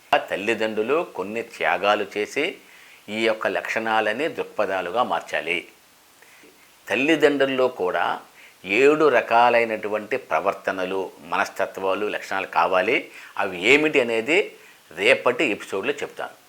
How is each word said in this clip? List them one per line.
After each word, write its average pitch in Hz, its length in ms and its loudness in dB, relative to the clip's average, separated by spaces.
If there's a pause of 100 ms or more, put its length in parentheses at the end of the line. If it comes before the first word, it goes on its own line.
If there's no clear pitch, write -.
(140)
ఆ - 20 8
తల్లిదండ్రులు 110 1000 -2
కొన్ని 104 280 -6
త్యాగాలు 95 640 0 (100)
చేసి 139 380 -4 (540)
ఈ 107 160 -4
యొక్క 110 220 2
లక్షణాలని 110 840 0
దృక్పథాలుగా 95 760 -2
మార్చాలి. 82 640 -4 (1200)
తల్లిదండ్రుల్లో 135 800 2
కూడా 90 520 -2 (440)
ఏడు 143 440 4
రకాలైనటువంటి 113 1080 2
ప్రవర్తనలు, 92 920 -2 (100)
మనస్తత్వాలు, 95 840 -2
లక్షణాలు 95 400 -6
కావాలి. 92 640 0 (280)
అవి 95 340 -4
ఏమిటి 151 280 4
అనేది 117 380 0 (580)
రేపటి 123 480 2
ఎపిసోడ్లో 104 480 -4
చెప్తాను. - 560 -10